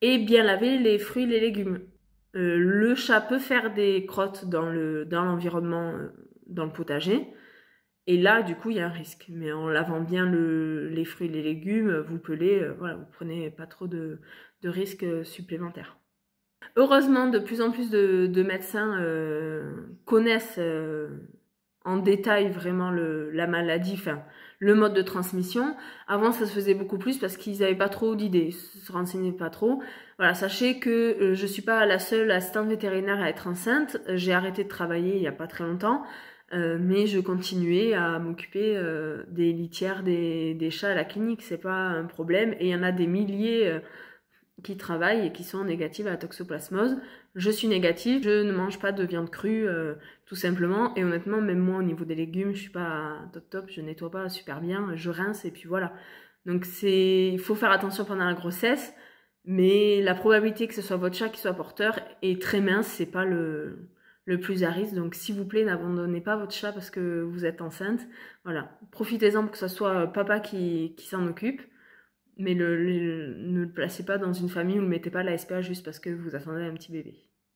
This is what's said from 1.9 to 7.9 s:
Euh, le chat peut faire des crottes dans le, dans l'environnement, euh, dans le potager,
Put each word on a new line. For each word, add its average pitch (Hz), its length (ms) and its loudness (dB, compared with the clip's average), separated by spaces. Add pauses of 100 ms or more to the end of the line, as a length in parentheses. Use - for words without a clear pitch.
Euh, 175 220 2
le 202 360 6
chat 226 280 4
peut 233 160 0
faire 247 340 0
des 196 320 2
crottes 196 440 -4
dans 165 200 0
le, 156 380 -2
dans 175 180 0
l'environnement, 170 720 -2
euh, 147 140 -8 (380)
dans 170 200 -6
le 160 60 -8
potager, 165 540 0 (800)